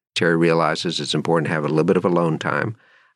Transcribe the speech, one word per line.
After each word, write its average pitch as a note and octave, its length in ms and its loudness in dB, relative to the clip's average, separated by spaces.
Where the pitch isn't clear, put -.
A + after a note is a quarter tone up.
Terry E2+ 200 2
realizes E2 640 0
it's D2+ 160 -4
important D#2+ 320 0
to E2 60 -2
have D#2 100 -2
a D2 60 -4
little D#2 140 0
bit F2+ 140 2
of F2+ 80 0
alone E2+ 320 2
time. D2 380 -4